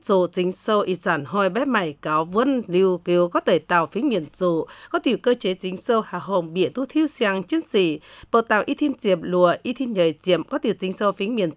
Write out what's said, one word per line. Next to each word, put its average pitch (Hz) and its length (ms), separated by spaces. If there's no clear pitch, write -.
chủ 185 260
chính 180 200
sâu 208 280
y 185 140
sản 165 300
hoi 190 260
bé 233 140
mày 196 380
cáo 160 220
vân 240 440
lưu 180 300
cứu 175 300
có 302 120
thể 180 180
tạo 170 340
phím 247 160
miền 185 160
chủ, 170 260
có 339 80
tiểu 262 240
cơ 247 180
chế 190 140
chính 185 220
sâu 226 240
hà - 180
hồng 170 340
bịa 170 220
tu 262 100
thiêu 302 220
sang 196 360
chiến 320 200
sĩ, 170 380
bộ 233 100
tạo 214 240
y 285 80
thiên 294 260
diệm 185 220
lùa, 175 400
y 247 100
thiên 240 200
nhảy 170 300
diệm 170 220
có 285 140
tiểu 226 220
chính 185 120
sâu 202 200
phím 202 220
miền 185 220